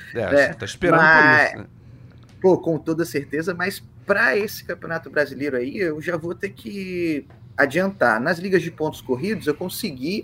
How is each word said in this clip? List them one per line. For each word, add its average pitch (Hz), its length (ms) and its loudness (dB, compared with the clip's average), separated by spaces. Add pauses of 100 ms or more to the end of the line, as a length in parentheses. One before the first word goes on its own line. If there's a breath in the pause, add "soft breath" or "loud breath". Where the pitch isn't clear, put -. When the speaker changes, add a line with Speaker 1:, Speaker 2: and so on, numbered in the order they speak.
(140 loud breath)
Speaker 1:
É, 104 180 -2
Speaker 2:
né? - 220 4
Speaker 1:
tá - 120 -12
esperando 165 360 2
Speaker 2:
Mas, 156 400 8
Speaker 1:
por - 80 4
isso, - 80 -12
né? 104 80 -12 (760)
Speaker 2:
pô, 185 160 6
com 160 220 -2
toda 165 240 -2
certeza, 160 500 -4
mas 180 300 -6 (220)
pra 220 320 2
esse 208 260 -6
Campeonato 165 460 -10
Brasileiro 135 480 -2
aí, 127 200 -4
eu 160 220 -4
já 175 160 -6
vou 170 200 -6
ter 190 160 -10
que 180 760 -6 (300)
adiantar. 139 640 2
Nas 165 160 0
ligas 185 240 0
de 165 100 -8
pontos 156 300 -6
corridos, 151 460 -4
eu 147 80 0
consegui, 180 680 -8